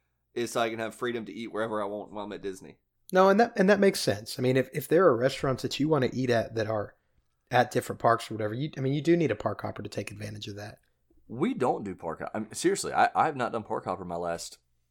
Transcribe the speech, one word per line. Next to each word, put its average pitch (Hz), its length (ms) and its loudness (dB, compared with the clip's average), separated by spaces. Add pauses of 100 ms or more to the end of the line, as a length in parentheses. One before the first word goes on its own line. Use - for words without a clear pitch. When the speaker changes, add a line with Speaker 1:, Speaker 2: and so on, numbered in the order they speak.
(340)
Speaker 1:
is 117 180 -4
so 123 100 0
I 113 80 2
can 113 100 -6
have 110 160 -6
freedom 120 300 -4
to 87 80 -12
eat 110 180 -10
wherever 107 320 -2
I - 20 -4
want 101 280 -8
while 104 100 -8
I'm 101 80 -10
at 87 100 -10
Disney. 92 360 -10 (360)
Speaker 2:
No, 190 140 8
and 196 140 6
that, 240 160 4
and 190 120 4
that 202 120 6
makes 196 180 4
sense. - 400 -2
I - 20 -2
mean, 127 140 4
if, 127 180 2
if 143 140 -6
there 180 180 6
are 127 120 8
restaurants 131 460 0
that - 180 -4
you 151 80 2
wanna 135 240 2
eat 127 160 -2
at 113 260 2
that 110 120 -2
are 107 280 -4 (560)
at 120 180 4
different 113 300 -4
parks 117 320 2
or 113 40 -6
whatever, 107 180 -4
you, 147 240 -6
I - 20 -8
mean, 135 140 0
you 147 80 -2
do 165 160 4
need 151 140 2
a 104 40 0
park - 260 -4
hopper 104 220 -6
to 101 60 -10
take - 220 -8
advantage 104 360 -10
of 101 80 -10
that. 101 240 -14 (480)
Speaker 3:
We 160 260 -2
don't 127 300 -2
do 95 100 -6
park 80 280 -8
hop-, - 120 -8
I 104 60 -4
mean, - 140 -10
seriously, - 400 0
I, - 200 4
I 104 120 4
have 156 100 -2
not 117 160 -2
done 110 120 -4
park 110 200 -6
hopper 92 220 -6
my 87 100 -8
last 85 440 -6 (320)